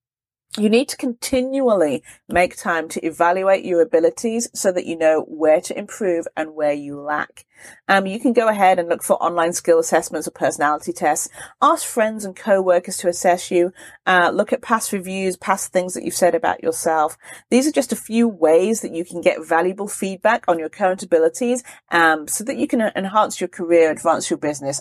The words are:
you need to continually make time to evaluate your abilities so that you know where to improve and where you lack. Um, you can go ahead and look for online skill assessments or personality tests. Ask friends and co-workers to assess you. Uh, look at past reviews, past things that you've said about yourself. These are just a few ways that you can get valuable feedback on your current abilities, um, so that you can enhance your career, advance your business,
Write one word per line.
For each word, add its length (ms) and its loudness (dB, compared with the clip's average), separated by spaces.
you 140 2
need 180 2
to 80 -10
continually 1040 -2
make 300 0
time 320 -4
to 160 -8
evaluate 640 0
your 160 2
abilities 720 0
so 180 0
that 140 -4
you 100 -6
know 320 2
where 320 2
to 180 -8
improve 480 -4
and 160 -8
where 180 0
you 260 -10
lack. 460 -8
Um, 200 2
you 120 -6
can 140 2
go 160 2
ahead 300 4
and 100 -2
look 140 -2
for 200 0
online 300 0
skill 260 2
assessments 480 0
or 40 -8
personality 640 -2
tests. 340 -2
Ask 240 2
friends 400 -4
and 100 -10
co-workers 640 2
to 100 -2
assess 420 0
you. 220 2
Uh, 260 4
look 180 0
at 120 -2
past 280 0
reviews, 460 -4
past 340 -4
things 220 -2
that 100 -10
you've 120 -6
said 200 2
about 280 -2
yourself. 560 0
These 180 4
are 40 0
just 200 -2
a 40 -2
few 300 0
ways 540 2
that 140 -8
you 100 -6
can 160 -12
get 240 0
valuable 420 0
feedback 600 -2
on 100 2
your 120 -8
current 320 -2
abilities, 600 0
um, 360 2
so 180 -6
that 120 -6
you 100 -2
can 140 0
enhance 580 -2
your 100 -4
career, 420 2
advance 400 -2
your 80 -2
business, 420 -6